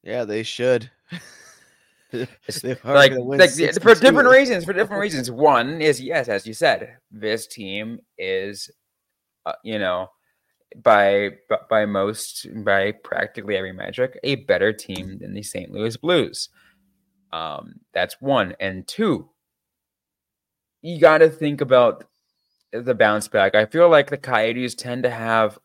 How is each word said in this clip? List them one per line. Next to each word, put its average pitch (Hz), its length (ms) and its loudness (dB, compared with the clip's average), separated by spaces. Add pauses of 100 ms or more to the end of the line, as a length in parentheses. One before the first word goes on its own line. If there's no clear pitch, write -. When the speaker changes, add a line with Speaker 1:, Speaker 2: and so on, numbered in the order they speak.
Speaker 1:
Yeah, 117 220 -8
they 107 180 -6
should. 123 480 -2 (200)
<laughs> 175 100 -14 (920)
Speaker 2:
It's - 500 -10
Speaker 1:
They 127 220 -6
are 135 100 -4
Speaker 2:
like, 143 160 8
Speaker 1:
gonna 127 140 -4
win 139 160 -2
Speaker 2:
like, 180 100 8
for 143 60 -8
Speaker 1:
six - 200 -2
to - 40 -2
two. 220 200 8
Speaker 2:
different 254 300 6
reasons, 254 340 6
for 185 80 -8
different 202 300 -2
reasons. 139 280 -6
One 139 520 2
is, 143 180 0
yes, 135 280 -4
as 101 180 -4
you 110 80 -14
said, 123 420 -2 (140)
this 107 360 -6
team 107 540 -12 (160)
is, 95 540 -8 (760)
uh, 82 80 -8 (120)
you 107 140 -8
know, 92 300 -4 (760)
by, 101 480 4 (180)
by, 107 80 0 (120)
by 107 180 0
most, 101 600 -6 (180)
by 101 280 0
practically - 640 -8
every 92 160 -6
metric, 113 500 -8
a 139 140 -4
better 110 360 0
team 95 460 -12
than 98 160 -14
the 104 80 -12
Saint 95 300 -14
Louis 113 240 -6
Blues. 156 520 -2 (840)
Um, 80 420 -12 (180)
that's 90 280 -6
one. 123 400 -2
And 92 260 -8
two, 165 420 -4 (1500)
you 165 180 -8
gotta 160 280 8
think 147 320 -4
about 123 440 2 (680)
the 120 220 -4
bounce 107 340 2
back. 98 260 2
I 107 120 4
feel 170 240 4
like 143 180 4
the 143 80 -6
Coyotes 117 600 -4
tend 123 260 -10
to 123 80 0
have 113 540 -2